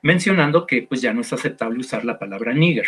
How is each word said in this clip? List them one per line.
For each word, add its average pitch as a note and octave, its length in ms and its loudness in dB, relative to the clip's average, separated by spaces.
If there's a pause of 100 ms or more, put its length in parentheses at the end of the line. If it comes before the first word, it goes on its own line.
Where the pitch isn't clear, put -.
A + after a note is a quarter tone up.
mencionando E3+ 640 2
que, A#2+ 180 -2
pues, B2+ 180 -4
ya A2+ 120 0
no A#2+ 80 -2
es - 120 -6
aceptable A#2 460 -4
usar A#2 260 -6
la A#2+ 120 -4
palabra G2+ 360 -6
nigger D3+ 340 4